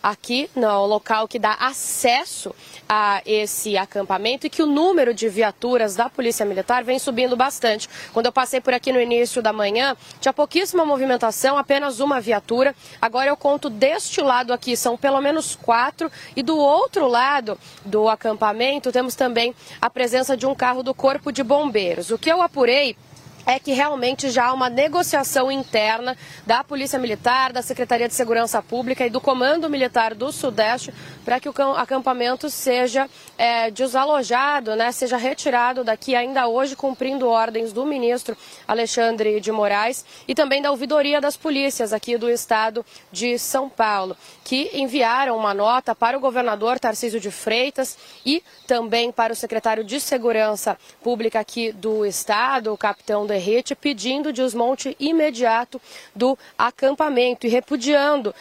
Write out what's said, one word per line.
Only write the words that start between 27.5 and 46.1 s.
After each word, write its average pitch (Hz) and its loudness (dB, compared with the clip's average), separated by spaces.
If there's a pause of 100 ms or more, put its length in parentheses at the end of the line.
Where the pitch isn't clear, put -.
da 247 -4
Secretaria 240 -2
de 233 -4
Segurança 226 0
Pública 247 -4
e 240 0
do 247 -2
Comando 277 2
Militar 247 0
do 240 -6
Sudeste 240 -2 (300)
para 247 0
que 294 -8
o 277 -8
cam-, 277 0
acampamento 254 -2
seja, 254 0 (260)
é, 233 2
desalojado, 262 0
né, 233 0
seja 247 -2
retirado 247 0
daqui 226 -2
ainda 254 0
hoje, 262 0
cumprindo 262 -2
ordens 226 0
do 233 -4
ministro 247 -2 (300)
Alexandre 226 0
de 202 -4
Moraes 214 0 (240)
e 262 -2
também 277 2
da 285 0
ouvidoria 285 2
das 285 -2
polícias 277 -2
aqui 226 -2
do 233 -2
estado 226 0 (240)
de 240 -2
São 269 -2
Paulo, 202 0 (280)
que 277 -2
enviaram 254 0
uma 214 0
nota 220 0
para 233 0